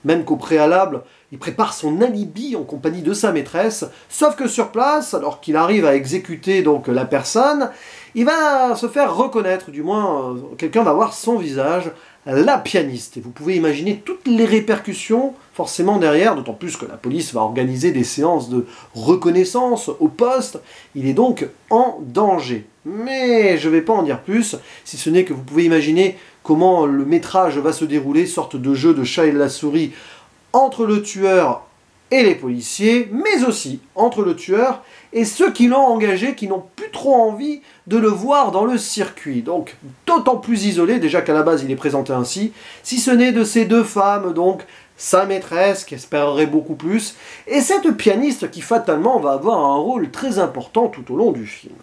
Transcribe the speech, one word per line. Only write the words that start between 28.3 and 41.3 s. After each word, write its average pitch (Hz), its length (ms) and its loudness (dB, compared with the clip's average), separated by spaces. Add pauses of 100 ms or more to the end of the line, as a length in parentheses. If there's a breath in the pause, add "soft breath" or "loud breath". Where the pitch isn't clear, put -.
de 135 180 0
jeu 151 180 4
de 135 100 2
chat 160 240 0
et 147 60 4
de 143 60 0
la 143 100 2
souris 147 440 -2 (600 loud breath)
entre 254 320 2
le 208 180 0
tueur 185 600 0 (460)
et 262 120 4
les 190 120 6
policiers, 196 760 -2
mais 302 360 0
aussi 147 340 -4 (140)
entre 214 260 0
le 175 160 0
tueur 226 460 -2 (320 loud breath)
et 226 100 2
ceux 339 260 0
qui 240 160 4
l'ont 247 120 4
engagé, 226 560 2
qui 208 120 -8
n'ont 190 180 -4 (120)
plus 427 140 -12
trop 269 240 0
envie 240 480 0 (240 soft breath)
de 190 100 0
le 220 120 4
voir 220 440 2
dans 208 140 2
le 247 100 0
circuit. 147 640 -6
Donc, 160 360 -6 (300)
d'autant 262 300 2
plus 208 300 -2
isolé, 185 320 2
déjà 165 240 2
qu'à 165 100 0